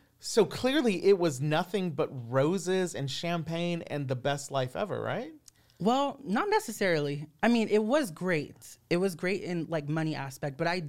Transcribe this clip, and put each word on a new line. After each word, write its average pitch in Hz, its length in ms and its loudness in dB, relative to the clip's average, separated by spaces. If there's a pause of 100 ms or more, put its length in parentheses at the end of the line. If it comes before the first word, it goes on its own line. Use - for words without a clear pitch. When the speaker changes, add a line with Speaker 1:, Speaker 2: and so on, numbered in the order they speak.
(200)
Speaker 1:
So - 240 4
clearly 247 600 2
it 196 140 8
was 160 220 0
nothing 175 500 0
but 143 180 -2 (220)
roses 175 640 2
and 139 160 -4
champagne 170 800 -2
and 143 180 -4
the 131 100 -2
best 139 360 -4
life 131 240 -2
ever, 170 240 -4
right? 175 320 -4 (480)
Speaker 2:
Well, 262 420 2
not 262 260 0
necessarily. 160 800 0 (160)
I 214 60 6
mean, 233 200 4
it 214 140 4
was 226 300 2
great. 165 640 -4 (100)
It 170 100 2
was 185 180 0
great 180 260 -2
in, 170 260 -4
like, 151 200 -4
money 156 260 0
aspect, 139 420 -8
but 165 120 0
I 175 200 -2